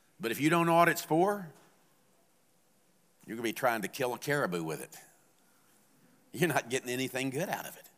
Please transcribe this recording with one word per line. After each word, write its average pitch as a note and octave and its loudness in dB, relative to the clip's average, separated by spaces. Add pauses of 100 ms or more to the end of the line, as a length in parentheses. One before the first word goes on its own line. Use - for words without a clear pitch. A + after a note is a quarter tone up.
(180)
But A2+ -4
if A2 -6
you D3 4
don't E3+ 4
know E3+ 4
what E3+ 8
it's D#3 2
for, F#3 0 (1800)
you're A2 -10
gonna A#2 -4
be A2 0
trying A2+ 0
to F#2+ -6
kill B2 -2
a A2+ -8
caribou G#2+ -2
with - -6
it. - -16 (1400)
You're E3+ 2
not B2+ 0
getting B2+ -4
anything B2+ -2
good D#3 -4
out G#2+ -6
of - -16
it. - -20